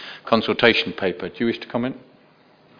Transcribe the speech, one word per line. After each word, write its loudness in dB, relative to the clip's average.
consultation 4
paper. -4
Do -14
you 0
wish 0
to -12
comment? -6